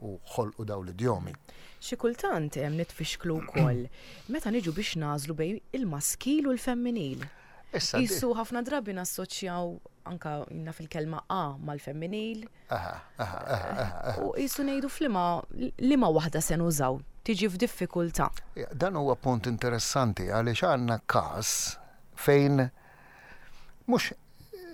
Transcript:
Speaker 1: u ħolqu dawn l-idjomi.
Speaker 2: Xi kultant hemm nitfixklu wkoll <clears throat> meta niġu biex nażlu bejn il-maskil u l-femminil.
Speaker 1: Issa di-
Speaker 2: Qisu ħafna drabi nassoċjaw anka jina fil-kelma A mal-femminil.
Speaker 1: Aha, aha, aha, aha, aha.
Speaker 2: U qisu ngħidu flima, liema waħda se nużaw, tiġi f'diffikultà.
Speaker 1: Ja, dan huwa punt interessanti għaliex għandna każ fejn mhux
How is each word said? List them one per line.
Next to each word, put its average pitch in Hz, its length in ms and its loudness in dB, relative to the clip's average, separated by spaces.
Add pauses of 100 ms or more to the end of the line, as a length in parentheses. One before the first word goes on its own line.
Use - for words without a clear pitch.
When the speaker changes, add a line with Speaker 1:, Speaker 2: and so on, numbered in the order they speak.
Speaker 1:
u 101 180 -8 (160)
ħolqu 110 320 -2
dawn 98 200 -6
l-idjomi. 92 480 -2 (460)
Speaker 2:
Xi - 160 -6
kultant 233 600 0
hemm 147 200 -2
nitfixklu 165 720 -4
wkoll 123 420 2 (180)
<clears throat> - 220 -16
meta 240 220 -2
niġu 190 240 0
biex 196 220 -4
nażlu 147 380 -2
bejn 160 260 -2 (120)
il-maskil 262 760 0
u 254 40 4
l-femminil. 233 720 -2 (480)
Speaker 1:
Issa - 260 0
di- 254 80 4
Speaker 2:
Qisu 226 280 2
ħafna 240 300 -2
drabi 247 280 -2
nassoċjaw 180 880 -4 (240)
anka 156 460 -6
jina 160 220 -8
fil-kelma 160 580 -6
A 160 260 -2
mal-femminil. 170 880 -6 (220)
Speaker 1:
Aha, 90 320 -4 (180)
aha, 92 200 -4
aha, 110 320 -2
aha, - 400 -4
aha. - 120 -2
Speaker 2:
U - 120 -2
qisu 277 300 -2
ngħidu 277 260 -2
flima, 180 520 2 (360)
liema 254 300 6
waħda 156 340 4
se 156 140 2
nużaw, 143 440 4 (240)
tiġi 214 240 2
f'diffikultà. 175 800 0 (280)
Speaker 1:
Ja, 135 180 -6
dan 175 200 2
huwa 143 220 4
punt 127 300 2
interessanti 117 800 2
għaliex 113 400 2
għandna 123 400 4
każ - 720 0 (380)
fejn 139 540 6 (1160)
mhux - 260 4 (600)